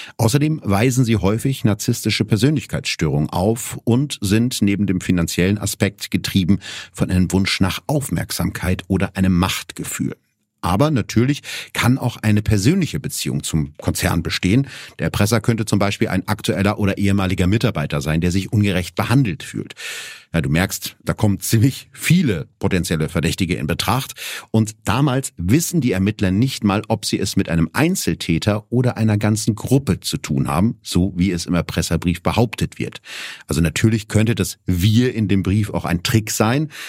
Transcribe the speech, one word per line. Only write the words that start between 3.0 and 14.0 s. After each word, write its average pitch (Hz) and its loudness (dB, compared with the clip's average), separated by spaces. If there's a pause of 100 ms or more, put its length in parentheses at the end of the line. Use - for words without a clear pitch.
auf 107 -2
und 131 2
sind 110 2
neben 101 2
dem 92 0
finanziellen 90 2
Aspekt - -4
getrieben 95 0 (340)
von - -2
einem 92 2
Wunsch 95 0
nach 92 -2
Aufmerksamkeit 92 -4
oder 95 0
einem 95 2
Machtgefühl. - -4 (460)
Aber 113 2
natürlich 131 0 (300)
kann 123 2
auch 123 -4
eine 104 2
persönliche 110 2
Beziehung 69 -4
zum 73 -2
Konzern 85 -2